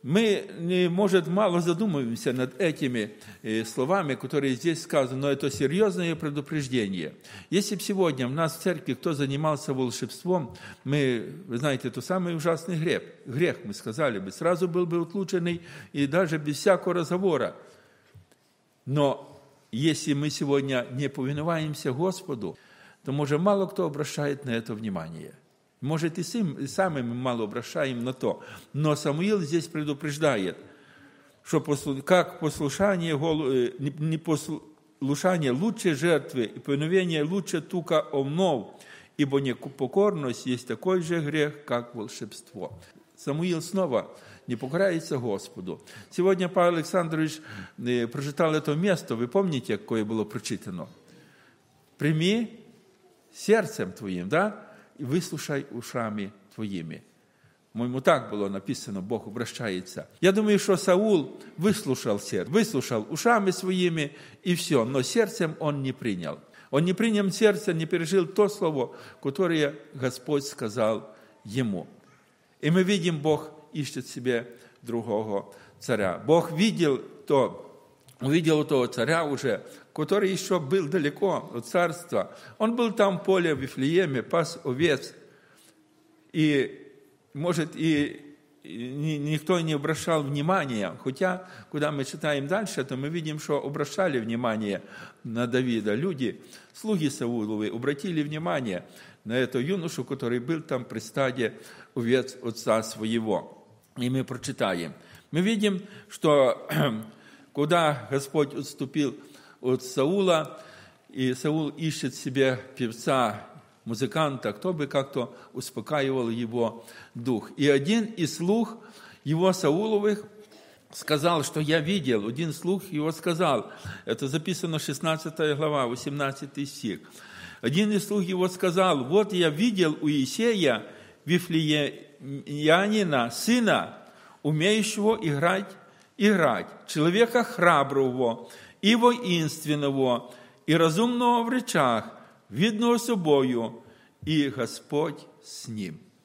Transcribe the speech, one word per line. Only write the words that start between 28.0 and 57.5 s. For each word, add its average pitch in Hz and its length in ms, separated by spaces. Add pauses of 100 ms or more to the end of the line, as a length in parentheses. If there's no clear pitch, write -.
на 127 80
то. 113 300 (300)
Но 151 240
Самуил 175 440
здесь 160 260
предупреждает, 147 920 (840)
что 156 180
послу-, 139 420
как - 380
послушание 165 760
голу-, 151 340
э, 123 280
не-, 156 200
непослушание 156 1500
лучше 185 420
жертвы, 135 500
и - 140
повиновение 160 640
лучше 170 400
тука 165 380
овнов, 143 720 (420)
ибо 139 240
непокорность 139 1080
есть 127 220
такой 185 320
же 170 200
грех, 147 440
как 120 300
волшебство. 104 840 (380)
Самуил 160 460
снова 156 480 (360)
не 120 100
покоряется 160 600
Господу. 98 640 (300)
Сегодня 180 380
Павел 175 280
Александрович, 156 640 (380)
э, 120 280
прочитал 143 480
это 151 200
место. 175 420
Вы 120 120
помните, 143 500
какое 113 260
было 110 200
прочитано? 98 640 (1080)
«Прими 175 640 (720)
сердцем 165 600
твоим», 92 360
да? 196 420 (320)
и 147 40
выслушай 147 640
ушами 107 640 (220)
твоими. 85 480 (720)